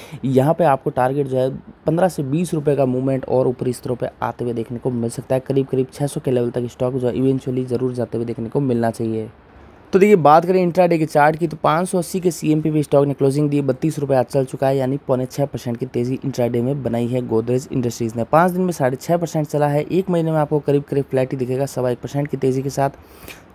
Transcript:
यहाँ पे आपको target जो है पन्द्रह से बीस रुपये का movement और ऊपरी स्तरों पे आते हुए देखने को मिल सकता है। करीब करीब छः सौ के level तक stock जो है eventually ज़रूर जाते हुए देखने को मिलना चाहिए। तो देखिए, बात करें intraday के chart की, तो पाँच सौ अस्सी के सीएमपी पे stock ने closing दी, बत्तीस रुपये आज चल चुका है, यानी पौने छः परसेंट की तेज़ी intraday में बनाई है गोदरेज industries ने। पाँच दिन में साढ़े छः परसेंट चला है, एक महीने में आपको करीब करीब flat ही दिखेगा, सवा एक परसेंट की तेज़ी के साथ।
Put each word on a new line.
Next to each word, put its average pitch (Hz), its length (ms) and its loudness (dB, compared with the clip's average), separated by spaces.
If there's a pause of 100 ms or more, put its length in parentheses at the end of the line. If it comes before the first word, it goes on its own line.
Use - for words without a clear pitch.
(240)
यहाँ 131 300 4
पे 175 100 0
आपको 143 260 2
target 135 360 0
जो 131 100 -2
है 131 200 0
पन्द्रह - 520 -2
से 160 140 -4
बीस 156 320 -2
रुपये 147 220 0
का 139 100 2
movement 131 380 0
और 131 240 2
ऊपरी 123 240 -2
स्तरों 123 240 -4
पे 127 120 -6 (140)
आते 117 220 -6
हुए 120 80 -4
देखने 117 260 -6
को 131 120 -2
मिल 117 200 -2
सकता - 240 -4
है। 131 60 2
करीब 135 260 0
करीब 131 260 0
छः 143 140 -4
सौ 143 180 -6
के 143 60 0
level 120 200 0
तक 120 160 -4
stock 127 280 -4
जो 127 140 0
है 110 80 -2
eventually 131 480 0
ज़रूर 123 280 -2
जाते 120 260 -4
हुए 117 80 -4
देखने 117 220 -6
को 143 120 -2
मिलना 117 300 0
चाहिए। 110 400 -4 (640)
तो 190 60 6
देखिए, 208 180 8
बात 156 280 8
करें 185 180 2
intraday 170 360 4
के 156 80 0
chart 151 300 4
की, 165 100 -2
तो 151 160 -4
पाँच 165 260 2
सौ 190 100 0
अस्सी 175 220 -2
के 175 100 2
सीएमपी 156 400 0
पे 151 120 2
stock 143 240 4
ने 139 80 0
closing 143 360 2
दी, 147 100 0
बत्तीस 139 380 -2
रुपये 139 180 0
आज 123 100 2
चल 139 180 0
चुका 135 240 -2
है, 135 80 2
यानी 135 200 -2
पौने 131 300 -2
छः 139 200 -2
परसेंट 120 300 -6
की 131 100 -6
तेज़ी 123 380 -4
intraday 120 380 -2
में 135 200 -4
बनाई 120 240 -2
है 123 200 -4
गोदरेज 117 460 -2
industries 117 440 -4
ने। 113 80 -2
पाँच 170 280 2
दिन 185 100 -2
में 180 100 -2
साढ़े 135 240 0
छः 170 200 -2
परसेंट 160 300 -2
चला 147 220 0
है, 147 140 0
एक 180 280 -2
महीने 165 220 0
में 156 60 2
आपको 151 200 0
करीब 143 240 0
करीब 139 220 -2
flat 131 280 -2
ही 139 60 -6
दिखेगा, 127 280 -2
सवा 127 240 -2
एक 120 80 -4
परसेंट 143 300 -6
की - 80 -6
तेज़ी 135 260 0
के 139 80 -4
साथ। 139 200 0 (640)